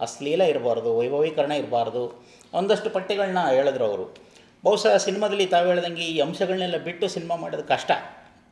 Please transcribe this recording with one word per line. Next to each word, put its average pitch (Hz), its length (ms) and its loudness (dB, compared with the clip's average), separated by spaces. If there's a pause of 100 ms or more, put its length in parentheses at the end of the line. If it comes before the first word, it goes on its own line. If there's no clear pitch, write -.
ಅಶ್ಲೀಲ 147 400 -2
ಇರಬಾರ್ದು, 117 580 2
ವೈಭವೀಕರಣ 147 540 0
ಇರಬಾರ್ದು, 117 720 -2 (300)
ಒಂದಷ್ಟು 202 360 0
ಪಟ್ಟಿಗಳನ್ನ 196 480 -2 (120)
ಹೇಳಿದ್ರು 131 340 2
ಅವರು. 95 320 -4 (480)
ಬಹುಶಃ 208 320 4
ಸಿನಿಮಾದಲ್ಲಿ 196 500 0
ತಾವು 180 200 4
ಹೇಳ್ದಂಗೆ 170 360 0
ಈ 165 180 -2
ಅಂಶಗಳನ್ನೆಲ್ಲ 185 560 -2
ಬಿಟ್ಟು 175 320 -4
ಸಿನಿಮಾ 170 280 -6
ಮಾಡೋದು 160 260 -6
ಕಷ್ಟ. 139 280 0 (600)